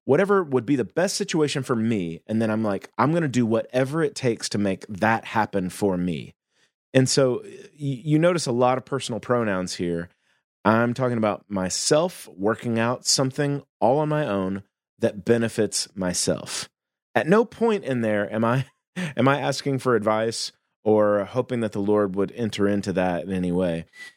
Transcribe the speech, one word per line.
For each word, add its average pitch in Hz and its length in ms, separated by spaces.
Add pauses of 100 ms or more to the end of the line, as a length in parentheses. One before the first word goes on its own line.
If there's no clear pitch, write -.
whatever 190 380
would 131 220
be 143 120
the 120 80
best 175 320
situation 156 460
for 123 140
me. 104 500
And 110 140
then 110 100
I'm 110 120
like, 101 340
"I'm 135 160
gonna 165 160
do 120 160
whatever 127 580
it 147 120
takes 117 360
to 113 80
make 98 300
that 107 380
happen 101 420
for 92 280
me." 87 380 (600)
And 131 140
so 131 340
y-, - 360
you 147 400
notice 170 280
a 135 60
lot 127 260
of 123 60
personal 120 360
pronouns 101 540
here. 87 340 (560)
I'm 117 300
talking 123 240
about 104 320
myself 123 800
working 107 500
out 117 260
something 143 580 (180)
all 120 180
on 151 100
my 151 180
own 98 360 (380)
that 104 240
benefits 113 680
myself. - 760 (440)
At 113 140
no 220 160
point 220 400
in 127 160
there 107 320
am 110 120
I, 127 220 (140)
<laughs> - 160
am 143 320
I 139 120
asking 135 400
for 127 140
advice 110 580 (300)
or 104 420
hoping 120 360
that 107 120
the 107 80
Lord 101 340
would 95 180
enter 104 360
into 101 240
that 87 320
in 95 80
any 90 200
way. 87 340 (300)